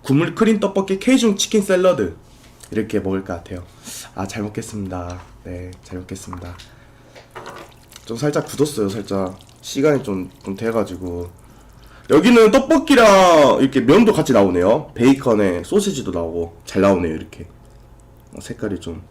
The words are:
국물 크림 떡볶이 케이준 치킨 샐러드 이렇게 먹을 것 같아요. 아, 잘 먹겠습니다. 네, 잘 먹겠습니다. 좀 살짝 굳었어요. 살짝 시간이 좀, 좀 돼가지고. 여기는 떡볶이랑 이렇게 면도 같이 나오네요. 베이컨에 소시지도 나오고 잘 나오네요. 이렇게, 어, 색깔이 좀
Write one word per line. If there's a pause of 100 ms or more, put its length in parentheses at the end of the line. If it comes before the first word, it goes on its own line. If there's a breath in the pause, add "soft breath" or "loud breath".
국물
크림
떡볶이
케이준
치킨
샐러드 (560 soft breath)
이렇게
먹을
것
같아요. (520 loud breath)
아,
잘
먹겠습니다. (220)
네, (140)
잘
먹겠습니다. (1500 soft breath)
좀
살짝
굳었어요.
살짝 (240)
시간이
좀, (120)
좀
돼가지고. (800 soft breath)
여기는
떡볶이랑
이렇게
면도
같이
나오네요.
베이컨에
소시지도
나오고
잘
나오네요.
이렇게, (880)
어,
색깔이
좀